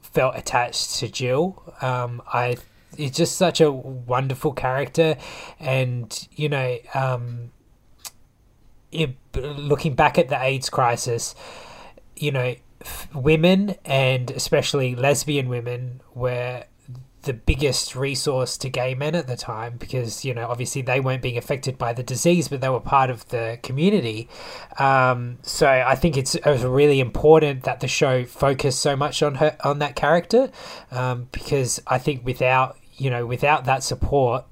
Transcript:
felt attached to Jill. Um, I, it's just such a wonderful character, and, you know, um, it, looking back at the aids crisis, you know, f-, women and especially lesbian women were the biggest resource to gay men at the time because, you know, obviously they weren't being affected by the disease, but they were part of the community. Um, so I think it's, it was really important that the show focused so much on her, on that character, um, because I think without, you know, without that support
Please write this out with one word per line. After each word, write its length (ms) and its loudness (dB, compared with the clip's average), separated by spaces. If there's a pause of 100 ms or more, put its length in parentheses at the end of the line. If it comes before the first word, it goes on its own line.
felt 340 0
attached 600 -2
to 140 -4
Jill. 520 -2 (180)
Um, 440 -4 (100)
I, 240 0 (400)
it's 180 -6
just 220 0
such 240 2
a 100 6
wonderful 800 -4
character, 640 0 (440)
and, 760 -4
you 140 -2
know, 300 -2 (160)
um, 560 -4 (1400)
it, 240 -2 (200)
looking 580 -2
back 240 4
at 120 4
the 120 -2
aids 280 -2
crisis, 680 0 (800)
you 160 -2
know, 240 -2 (260)
f-, 320 -14
women 600 4 (100)
and 460 2
especially 640 0
lesbian 540 0
women 520 -6 (140)
were 480 -4 (600)
the 100 -4
biggest 600 0
resource 640 -2
to 120 -6
gay 260 -4
men 180 -2
at 140 -2
the 80 -6
time 420 -10
because, 460 -6
you 100 -4
know, 140 -6
obviously 340 -6
they 200 0
weren't 200 -2
being 160 -4
affected 400 -4
by 140 -2
the 120 -6
disease, 440 2
but 140 -6
they 80 0
were 100 0
part 300 4
of 180 -8
the 360 -4
community. 680 0 (500)
Um, 640 2
so 260 2
I 280 4
think 200 2
it's, 200 0
it 100 -2
was 180 4
really 380 4
important 640 6
that 180 -4
the 80 -4
show 340 2
focused 560 0
so 160 2
much 260 -2
on 140 2
her, 260 2
on 180 0
that 180 -4
character, 520 4 (400)
um, 440 -4
because 520 -2
I 120 0
think 280 -2
without, 520 2 (180)
you 140 -2
know, 160 -2
without 400 0
that 180 0
support 680 0